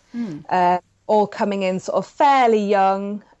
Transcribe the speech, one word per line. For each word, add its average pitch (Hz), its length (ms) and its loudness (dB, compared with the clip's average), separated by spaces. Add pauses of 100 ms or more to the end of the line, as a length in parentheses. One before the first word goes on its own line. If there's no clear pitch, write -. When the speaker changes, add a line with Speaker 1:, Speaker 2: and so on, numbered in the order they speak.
(160)
Speaker 1:
Mm. 180 320 -8
Speaker 2:
Uh, 180 300 2 (280)
all 208 220 2
coming 202 340 -4
in 185 160 -2
sort - 200 -6
of 190 80 -4
fairly 254 600 2
young, 202 560 0 (180)